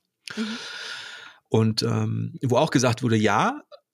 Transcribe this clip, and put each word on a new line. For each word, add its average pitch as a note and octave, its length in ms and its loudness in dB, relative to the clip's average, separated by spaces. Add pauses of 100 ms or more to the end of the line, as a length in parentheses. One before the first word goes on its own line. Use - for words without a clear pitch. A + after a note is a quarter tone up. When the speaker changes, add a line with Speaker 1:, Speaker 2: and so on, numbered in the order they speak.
(340)
Speaker 1:
Mhm. A3 240 -6 (920)
Speaker 2:
Und, A2 320 2
ähm, A2+ 600 -2
wo C3 140 2
auch D#3 140 4
gesagt B2 320 2
wurde, A2+ 140 4
ja, A#2+ 460 2 (320)